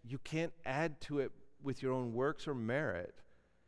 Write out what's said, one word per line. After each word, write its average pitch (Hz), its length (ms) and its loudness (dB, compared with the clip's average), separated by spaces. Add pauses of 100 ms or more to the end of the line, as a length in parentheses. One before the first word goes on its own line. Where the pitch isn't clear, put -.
you 127 120 -6
can't 160 340 -2 (140)
add 143 360 2
to 143 180 2
it 131 120 0 (300)
with 135 200 -2
your 131 100 4
own 123 200 2
works 139 340 2
or 147 80 0
merit. 113 600 0 (540)